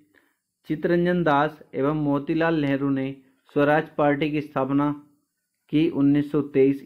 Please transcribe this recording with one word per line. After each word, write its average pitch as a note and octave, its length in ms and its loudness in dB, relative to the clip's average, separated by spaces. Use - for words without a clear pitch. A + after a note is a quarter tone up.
चितरंजन F3 560 0
दास D3+ 380 0
एवं D3 280 -2
मोतीलाल D#3 580 0
नेहरू C#3 300 -2
ने C3+ 200 -2
स्वराज D3+ 400 2
पार्टी D3 340 0
की D3+ 120 -2
स्थापना C#3+ 500 -2
की D#3+ 200 2
उन्नीस C#3+ 400 2
सौ D3 180 0
तेईस C3+ 360 2